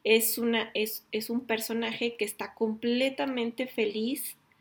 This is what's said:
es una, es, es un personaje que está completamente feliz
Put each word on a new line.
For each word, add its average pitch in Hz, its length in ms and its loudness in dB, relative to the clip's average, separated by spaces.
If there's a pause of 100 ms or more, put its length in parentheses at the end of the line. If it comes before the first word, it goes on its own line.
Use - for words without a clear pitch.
es 226 340 6
una, 233 360 2
es, 214 380 -2
es 220 180 -4
un 240 160 -2
personaje 233 720 -2
que 214 80 -2
está 202 300 -6
completamente 247 1120 0
feliz 220 680 -2 (240)